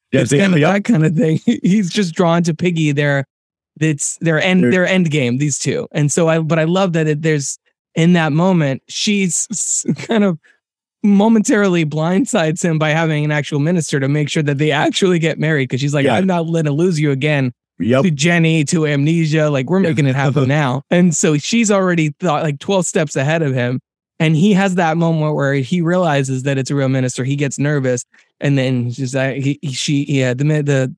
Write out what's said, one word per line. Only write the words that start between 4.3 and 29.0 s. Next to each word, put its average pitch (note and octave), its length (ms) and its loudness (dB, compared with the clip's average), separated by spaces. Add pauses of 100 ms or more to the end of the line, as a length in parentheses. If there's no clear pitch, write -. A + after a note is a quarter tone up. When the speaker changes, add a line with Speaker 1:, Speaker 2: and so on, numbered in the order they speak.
Speaker 2:
end, F#3 240 2
Speaker 1:
They're A#3+ 60 4
Speaker 2:
their F#3 160 2
end F3+ 240 0
game, B2+ 260 0
these C#3+ 220 -2
two. G2 340 -4
And D3 180 0
so E3 180 2
I, E3 100 2
but D#3+ 200 0
I D#3 60 0
love F3+ 300 0
that D#3+ 120 0
it, D3+ 140 -2
there's, D#3 380 -2 (360)
in E3+ 200 4
that D#3+ 180 2
moment, D#3+ 560 0
she's G3 600 -2
s-, - 340 -6 (220)
kind A3 180 0
of F3 140 0 (640)
momentarily G3+ 840 2
blindsides E3 800 -2
him D#3+ 140 0
by D3+ 120 0
having D#3 340 0
an D3+ 60 -2
actual D3 300 -2
minister D#3 400 -2
to C3+ 80 -2
make D3 200 0
sure D#3+ 140 -2
that C#3+ 160 -2
they D3+ 120 0
actually F3+ 480 0
get D#3+ 200 -2
married. D3+ 300 0
'Cause B2+ 120 -4
she's C#3+ 140 -2
like, C#3+ 120 0
Speaker 1:
Yeah. A#2+ 80 2
Speaker 2:
"I'm G#2+ 120 0
not F3 180 0
gonna D#3+ 280 -2
lose E3+ 260 0
you D3+ 120 0
again C#3 420 0 (260)
Speaker 1:
Yep. B2 240 2
Speaker 2:
to F#3+ 80 2
Jenny, D#3+ 540 2
to D#3 220 0
amnesia. D3+ 640 0
Like, C3+ 200 -2
we're F#3+ 100 2
Speaker 1:
Yeah. F3 100 2
Speaker 2:
making C#3+ 160 0
it C3 100 0
happen C3+ 320 0
Speaker 1:
<laughs> - 0 -
Speaker 2:
now." C#3 420 0
And F3+ 240 4
so D#3 220 0
she's A3+ 340 0
already F3 480 0
thought, D3+ 240 -2
like, D3 160 -4
twelve F#3+ 280 -2
steps D#3+ 280 -2
ahead D#3 280 0
of C3+ 120 -2
him. B2 240 -2 (420)
And D#3+ 140 2
he G3+ 200 4
has F#3+ 200 2
that E3 220 0
moment D#3+ 400 0
where C#3 180 0
he C#3 260 -2
realizes D3 600 0
that C3+ 160 -2
it's C3 140 -4
a - 20 -2
real C#3 140 0
minister. C3 340 -2
He C3+ 140 -2
gets C#3+ 200 -4
nervous. C3+ 480 -2 (360)
And C#3+ 180 0
then B2+ 320 0
she's B2+ 240 -6